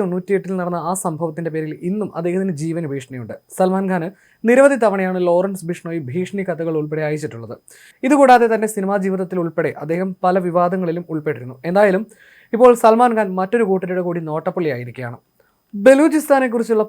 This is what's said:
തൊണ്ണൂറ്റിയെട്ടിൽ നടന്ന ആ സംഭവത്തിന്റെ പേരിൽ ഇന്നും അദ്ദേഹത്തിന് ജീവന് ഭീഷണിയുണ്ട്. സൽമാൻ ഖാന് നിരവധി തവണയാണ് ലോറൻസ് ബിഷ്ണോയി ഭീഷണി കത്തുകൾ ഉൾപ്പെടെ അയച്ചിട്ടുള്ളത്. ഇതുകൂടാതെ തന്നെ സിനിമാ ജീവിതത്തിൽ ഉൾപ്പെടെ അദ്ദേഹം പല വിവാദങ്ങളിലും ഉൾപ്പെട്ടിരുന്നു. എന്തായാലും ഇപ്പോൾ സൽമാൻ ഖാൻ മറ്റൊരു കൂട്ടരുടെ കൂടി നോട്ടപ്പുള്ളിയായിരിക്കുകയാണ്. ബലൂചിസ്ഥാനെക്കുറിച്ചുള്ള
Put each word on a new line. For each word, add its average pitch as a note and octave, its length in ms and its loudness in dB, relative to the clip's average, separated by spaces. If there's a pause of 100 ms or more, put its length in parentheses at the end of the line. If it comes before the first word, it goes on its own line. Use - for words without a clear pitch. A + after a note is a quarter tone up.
തൊണ്ണൂറ്റിയെട്ടിൽ F#3 600 -4
നടന്ന F3 180 -4 (120)
ആ - 20 -2 (120)
സംഭവത്തിന്റെ E3 500 -6
പേരിൽ D#3 180 -6 (180)
ഇന്നും G3+ 180 -4 (100)
അദ്ദേഹത്തിന് F3+ 440 -2
ജീവന് D#3+ 300 -4
ഭീഷണിയുണ്ട്. B2+ 400 -10 (260)
സൽമാൻ F#3+ 340 2
ഖാന് E3+ 160 -2 (400)
നിരവധി C4+ 340 6
തവണയാണ് F#3+ 460 0
ലോറൻസ് F3+ 420 0
ബിഷ്ണോയി E3+ 300 -8 (100)
ഭീഷണി F#3 380 -4
കത്തുകൾ E3 320 -4
ഉൾപ്പെടെ D#3 280 -4
അയച്ചിട്ടുള്ളത്. A#2+ 460 -8 (540)
ഇതുകൂടാതെ B3 460 6
തന്നെ G#3+ 200 -2
സിനിമാ G3 320 -2
ജീവിതത്തിൽ F#3 380 -4
ഉൾപ്പെടെ D#3+ 260 -2 (140)
അദ്ദേഹം F3 260 -4 (160)
പല F#3 120 2 (100)
വിവാദങ്ങളിലും F3 680 -2
ഉൾപ്പെട്ടിരുന്നു. C3 420 -6 (140)
എന്തായാലും G3 340 4 (520)
ഇപ്പോൾ A#3+ 180 8 (100)
സൽമാൻ A#3 360 6
ഖാൻ G3+ 100 -2 (100)
മറ്റൊരു G#3 300 0
കൂട്ടരുടെ F#3 380 -2
കൂടി E3+ 220 -4
നോട്ടപ്പുള്ളിയായിരിക്കുകയാണ്. C3 880 -6 (680)
ബലൂചിസ്ഥാനെക്കുറിച്ചുള്ള C4 1040 4